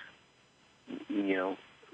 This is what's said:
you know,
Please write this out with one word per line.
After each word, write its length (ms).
you 260
know, 220